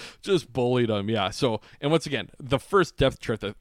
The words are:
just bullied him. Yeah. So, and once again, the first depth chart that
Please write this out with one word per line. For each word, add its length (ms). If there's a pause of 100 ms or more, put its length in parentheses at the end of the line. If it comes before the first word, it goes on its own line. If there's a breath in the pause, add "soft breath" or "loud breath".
(220 loud breath)
just 320
bullied 360
him. 200
Yeah. 220
So, 300 (200 loud breath)
and 100
once 140
again, 240 (100)
the 200
first 380
depth 220
chart 220
that 200